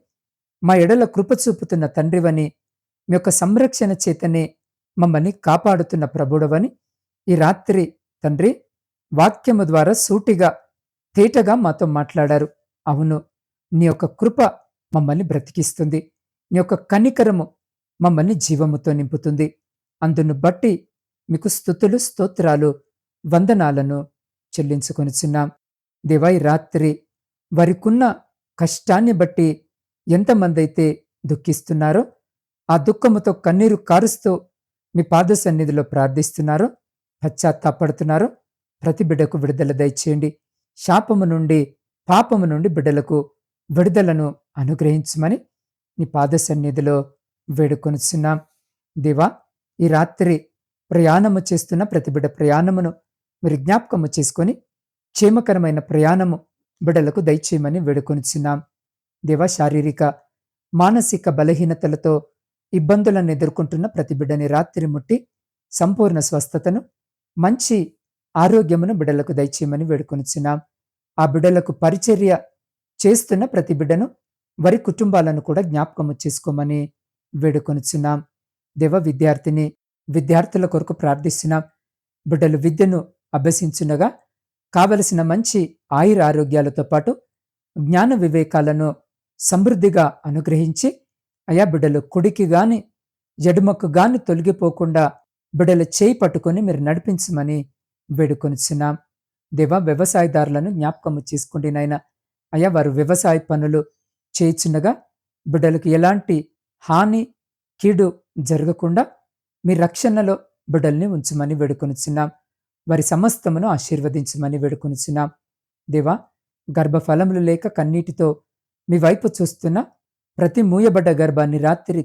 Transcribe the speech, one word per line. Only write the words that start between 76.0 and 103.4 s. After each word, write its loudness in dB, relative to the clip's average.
చేసుకోమని -4
వేడుకొనుచున్నాం. -2
దేవ, 0
విద్యార్థిని, 0
విద్యార్థుల 0
కొరకు -4
ప్రార్థిస్తున్నాం. -2
బిడ్డలు 2
విద్యను 2
అభ్యసించుండగా -2
కావలసిన 2
మంచి -2
ఆయుర 4
ఆరోగ్యాలతో 0
పాటు 0
జ్ఞాన 2
వివేకాలను 0
సమృద్ధిగా 2
అనుగ్రహించి, -2
అయా, 4
బిడ్డలు 0
కుడికి 0
గాని 2
ఎడమకు 2
గాని 2
తొలగిపోకుండా 0
బిడ్డల 4
చేయి 4
పట్టుకొని -2
మీరు -2
నడిపించమని -4
వేడుకొనుచున్నాం. -2
దేవా, 2
వ్యవసాయదారులను 0
జ్ఞాపకము -4
చేసుకోండి -6
నాయన. -4
అయా, 2
వారు 0
వ్యవసాయ 2